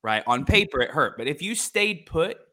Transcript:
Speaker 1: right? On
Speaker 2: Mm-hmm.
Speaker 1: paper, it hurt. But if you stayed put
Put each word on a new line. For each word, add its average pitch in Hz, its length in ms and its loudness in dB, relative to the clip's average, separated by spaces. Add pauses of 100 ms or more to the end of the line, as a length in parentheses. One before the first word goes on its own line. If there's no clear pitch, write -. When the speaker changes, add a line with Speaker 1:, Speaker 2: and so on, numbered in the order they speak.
Speaker 1:
right? 110 240 0
On 120 140 2
Speaker 2:
Mm-hmm. - 120 0
Speaker 1:
paper, 202 280 2
it 123 100 2
hurt. 135 260 0
But 120 120 -4
if 147 140 -6
you 208 120 -6
stayed 208 520 -2
put 165 300 -2 (160)